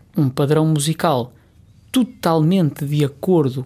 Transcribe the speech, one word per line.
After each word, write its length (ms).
um 120
padrão 360
musical 680
totalmente 920
de 200
acordo, 600